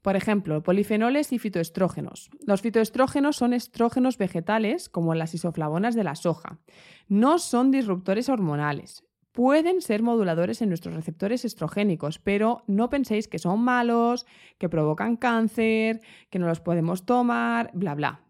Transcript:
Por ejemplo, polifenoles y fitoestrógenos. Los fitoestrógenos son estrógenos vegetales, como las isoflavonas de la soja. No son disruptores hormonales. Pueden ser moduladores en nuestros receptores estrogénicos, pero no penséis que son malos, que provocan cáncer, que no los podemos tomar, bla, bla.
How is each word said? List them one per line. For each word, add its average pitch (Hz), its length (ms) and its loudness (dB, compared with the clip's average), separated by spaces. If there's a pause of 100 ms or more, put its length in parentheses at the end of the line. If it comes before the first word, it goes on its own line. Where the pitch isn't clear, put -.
Por 196 140 0
ejemplo, 185 480 0
polifenoles 220 680 2
y 233 60 -2
fitoestrógenos. 170 880 -4 (160)
Los 196 160 2
fitoestrógenos 254 720 2
son 240 160 0
estrógenos 247 640 0
vegetales, 214 720 -2
como 165 280 0
las 160 180 -4
isoflavonas 170 640 -2
de 214 100 0
la 151 100 -4
soja. - 440 -4 (500)
No 254 300 4
son 254 320 2
disruptores 208 580 0
hormonales. 147 760 -2 (300)
Pueden 320 480 2
ser 220 220 -2
moduladores 208 580 0
en 214 80 0
nuestros 165 260 -6
receptores 190 480 -4
estrogénicos, 170 760 -2
pero 214 480 0
no 214 220 0
penséis 226 380 -2
que - 100 -10
son 180 220 0
malos, 240 680 2 (320)
que 175 120 -4
provocan 165 480 0
cáncer, 226 840 0 (300)
que 185 100 -4
no 175 80 0
los 165 140 0
podemos 175 440 0
tomar, 233 680 0
bla, 180 200 -2
bla. 147 360 -4